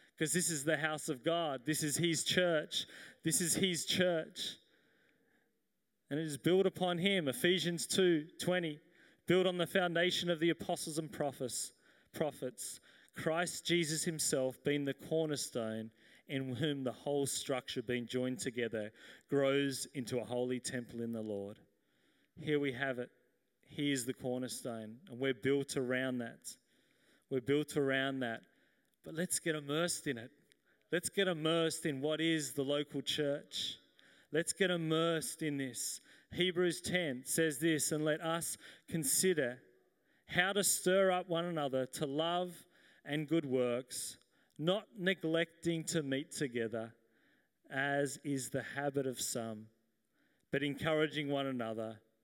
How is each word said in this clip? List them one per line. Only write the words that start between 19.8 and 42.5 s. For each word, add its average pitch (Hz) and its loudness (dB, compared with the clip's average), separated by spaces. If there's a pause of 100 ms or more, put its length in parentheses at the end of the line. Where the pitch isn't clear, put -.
into 123 -4
a 107 -2
holy 123 -2
temple 117 -6
in 117 -4
the 113 -4
Lord. 104 -6 (800)
Here 147 2
we 143 0
have 127 -4
it. 123 -8 (580)
He 143 0
is 127 0
the 127 -2
cornerstone, 120 -6 (100)
and 120 -14
we're 135 2
built 139 0
around 127 0
that. 120 -10 (720)
We're 131 0
built 147 0
around 135 2
that. 113 -4 (640)
But 160 -12
let's 170 -2
get 160 0
immersed 151 -2
in 127 0
it. 117 -12 (600)
Let's 175 0
get 196 2
immersed 160 0
in 139 -2
what 156 0
is 160 2
the 139 0
local 143 -2
church. - -2 (540)
Let's 160 0
get 185 2
immersed 165 0
in 147 -2
this. - -6 (300)
Hebrews 175 2
ten 147 0
says 156 2
this, 156 2
"And 151 0
let 156 2
us 165 -2 (300)
consider 151 2 (640)
how 185 0
to 196 2
stir 185 4
up 180 0
one 170 0
another 143 0
to 147 -4
love 170 0 (500)